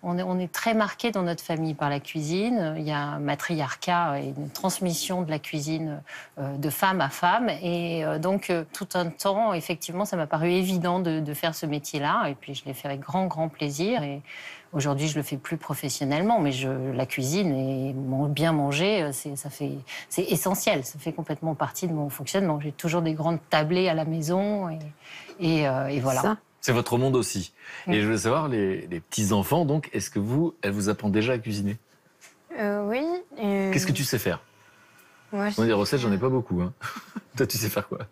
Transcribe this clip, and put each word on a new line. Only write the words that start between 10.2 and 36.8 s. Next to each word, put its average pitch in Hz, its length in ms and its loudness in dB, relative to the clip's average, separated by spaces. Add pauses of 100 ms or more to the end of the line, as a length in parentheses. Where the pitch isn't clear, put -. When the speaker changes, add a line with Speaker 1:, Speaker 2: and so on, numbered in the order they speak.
Speaker 1:
paru 160 240 2
évident 180 480 2
de, 165 200 2
de 151 140 -2
faire 160 220 -2
ce - 100 -6
métier-là. 151 640 0
Et 139 60 -6
puis, - 180 -12
je 135 120 -10
l'ai 135 100 -8
fait - 120 -8
avec 139 120 -4
grand, 180 260 0
grand 160 240 -2
plaisir. 156 540 -2
Et 143 180 -6 (500)
aujourd'hui, 143 360 2
je 151 80 -2
le 147 80 0
fais 139 140 -4
plus 160 200 -6
professionnellement, 151 840 0
mais 147 120 4
je, 131 180 -2 (220)
la 127 160 0
cuisine 151 480 0
et 131 380 -2
mon, 135 340 0
bien 147 240 2
manger, 156 500 2
euh, 151 120 0
c'est, 143 220 -8
ça 147 140 -8
fait, 143 220 -6 (380)
c'est 180 160 0
essentiel. 185 600 2
Ça - 140 -12
fait 160 120 -4
complètement 156 440 -4
partie 151 320 -4
de 165 60 0
mon 147 160 -2
fonctionnement. 151 500 0
J'ai 147 120 -6
toujours 170 300 0
des 160 140 2
grandes 156 240 0 (100)
tablées 170 400 4
à 160 60 2
la 160 100 0
maison 180 640 0
et, 160 80 -8 (640)
et, 160 280 4
euh, 135 180 0
et 139 140 0
voilà. 127 200 2
Speaker 2:
Ça. 208 160 2 (220)
Speaker 3:
C'est - 140 2
votre 120 240 2
monde 131 180 4
aussi. 101 380 0 (340)
Speaker 1:
Oui. 180 80 4
Speaker 3:
Et 107 60 4
je 104 60 4
voulais 110 100 4
savoir, 143 320 2
les, 98 380 0
les 85 120 -4
petits-enfants, 107 640 2
donc, 147 300 2
est-ce - 160 -2
que - 100 -2
vous, 131 420 2
elle 101 100 0
vous 101 180 0
apprend 107 180 0
déjà 107 240 4
à 123 60 2
cuisiner ? 104 400 -2 (840)
Speaker 4:
Euh, 208 260 0
oui, 233 160 0 (400)
euh, 196 300 2
Speaker 3:
Qu'est-ce 185 160 2
que 160 60 2
tu 143 100 0
sais 127 160 0
faire ? 87 220 -2 (880)
Speaker 4:
Moi, 202 180 0
je - 60 -4
Speaker 3:
Moi, 113 100 2
des 113 60 4
Speaker 4:
sais - 60 6
Speaker 3:
recettes, 104 240 2
j'en 120 80 2
ai 101 80 4
Speaker 4:
faire - 60 0
Speaker 3:
pas 131 60 4
beaucoup, 117 320 0
hein. 90 120 -2 (300)